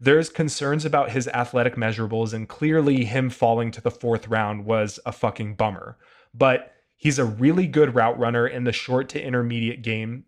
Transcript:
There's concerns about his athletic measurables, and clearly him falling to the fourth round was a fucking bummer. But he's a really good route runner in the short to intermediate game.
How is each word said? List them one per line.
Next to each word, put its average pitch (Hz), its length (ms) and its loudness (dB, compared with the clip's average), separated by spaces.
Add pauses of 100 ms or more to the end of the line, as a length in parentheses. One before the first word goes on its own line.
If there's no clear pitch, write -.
There's 151 280 6
concerns 147 540 -2
about 143 280 0
his 123 180 -2
athletic 120 480 0
measurables, 110 560 -2
and 110 160 -8
clearly 143 560 2
him 127 240 -2
falling 117 420 2
to - 80 -16
the 120 100 -2
fourth 117 380 -2
round 107 380 -2
was 107 400 0
a 117 80 -4
fucking 104 420 -4
bummer. 107 420 -4 (360)
But 127 380 0 (240)
he's 143 240 0
a 131 60 2
really 139 420 2
good 143 280 2
route 117 220 2
runner 120 300 0
in 127 160 -6
the 120 80 0
short 131 380 -4
to 147 120 -8
intermediate 120 600 -4
game. 113 460 -6